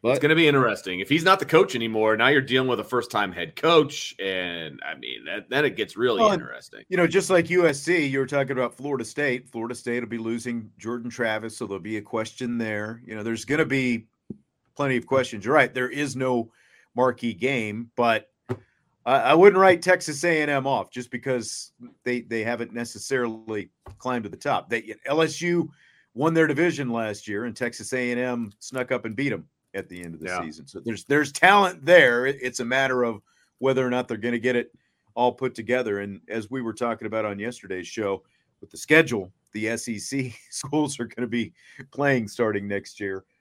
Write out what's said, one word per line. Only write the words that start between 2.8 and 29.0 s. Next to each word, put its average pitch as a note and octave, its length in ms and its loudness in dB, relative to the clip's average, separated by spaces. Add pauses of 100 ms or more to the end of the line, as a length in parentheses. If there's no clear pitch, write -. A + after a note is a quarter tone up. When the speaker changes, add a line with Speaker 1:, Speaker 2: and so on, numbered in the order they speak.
Speaker 2:
a - 40 -6
first-time G#2 480 -2
head E2+ 220 -8
coach, D#3 640 2
and, F2 640 -6
I D#2 120 -8
mean, B1 320 -12
that, F#2+ 240 -10
then C#3+ 160 2
it B2 100 -2
gets G#2 180 -6
really A2+ 280 0
Speaker 3:
Well, G#3 100 6
and, F3 80 -2
Speaker 2:
interesting. B1 480 -16
Speaker 3:
you F3+ 80 -2
know, E3+ 100 4
just F#3 220 2
like E3+ 220 4
U F3 160 4
S C#3+ 160 2
C, D#3+ 240 0
you C3+ 120 -2
were C3+ 80 0
talking C#3 260 -2
about B2 220 -2
Florida C3 300 -4
State. C3 460 -4
Florida A#2 240 -6
State A#2+ 260 -4
will A#2 80 -8
be A#2 80 -6
losing A2+ 600 -6
Jordan A#2 320 -8
Travis, A2 440 -4
so A#2+ 120 -10
there'll F#2+ 160 -8
be G#2+ 160 -8
a G2+ 40 -10
question A#2 540 -6
there. A2 480 -6
You A2 100 -14
know, G#2+ 80 -10
there's A2+ 220 -6
gonna D3+ 220 0
be B2 400 -2 (680)
plenty C3+ 220 0
of A#2 100 -2
questions. A#2+ 380 0
You're B2 100 0
right. C3+ 200 4
There B2+ 160 -2
is C#3 260 -4
no B2+ 340 0 (440)
marquee A#2+ 400 0
game, A2+ 600 -4
but A2+ 360 2 (180)
I, - 680 -4
I B2+ 180 4
wouldn't F#3+ 260 10
write F#3 220 6
Texas F3 420 0
A E3 160 2
and D3 100 0
M C3+ 160 0
off A#2+ 240 0
just B2 200 -10
because B2 600 -6 (320)
they, B2 180 -2
they A2+ 200 -4
haven't A#2 300 -4
necessarily A2+ 960 -4 (300)
climbed B2 260 -4
to G2+ 60 -10
the E2 80 -16
top. A#2+ 320 -4
They, A2 240 -6 (100)
L C#3+ 160 0
S D#3 220 0
U F3 280 0 (440)
won D3+ 180 0
their D#3+ 140 4
division C#3+ 420 0
last A2+ 400 -4
year, G#2 160 -4
and A#2+ 100 -8
Texas A#2 380 -6
A B2 200 -2
and A#2+ 60 -2
M A#2+ 420 -4
snuck B2+ 320 -8
up A#2+ 120 -4